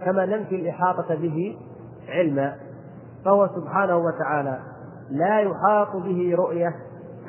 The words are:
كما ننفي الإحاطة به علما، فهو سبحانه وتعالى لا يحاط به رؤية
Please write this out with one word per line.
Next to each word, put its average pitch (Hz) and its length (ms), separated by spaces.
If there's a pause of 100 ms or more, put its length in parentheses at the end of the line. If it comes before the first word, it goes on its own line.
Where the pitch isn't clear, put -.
كما 185 220
ننفي 196 280
الإحاطة 170 600
به 165 420 (520)
علما، 143 480 (680)
فهو 196 240
سبحانه 180 480
وتعالى 147 640 (500)
لا 180 300
يحاط 202 560
به 180 400
رؤية 170 380 (540)